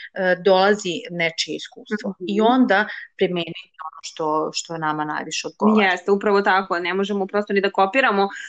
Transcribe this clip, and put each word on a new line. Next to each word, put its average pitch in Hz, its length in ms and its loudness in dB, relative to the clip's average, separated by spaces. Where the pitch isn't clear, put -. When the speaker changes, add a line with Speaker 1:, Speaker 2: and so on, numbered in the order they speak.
Speaker 1:
e, 185 240 2
dolazi 190 560 4
nečije 165 460 -4
iskustvo. - 540 -8
Speaker 2:
Mhm. 185 180 -12
Speaker 1:
I 202 120 0
onda 214 460 4
primeniti 175 540 -4
ono - 180 -16
što, 156 500 -4
što - 260 -6
nama 156 260 -2
najviše 151 440 -8
odgovara. 208 420 2
Speaker 2:
Jeste, 180 200 -2
upravo 202 320 2
tako. 196 360 0
Ne 175 160 -4
možemo 196 320 -2
prosto 208 260 -4
ni 202 80 2
da 190 100 0
kopiramo 196 580 2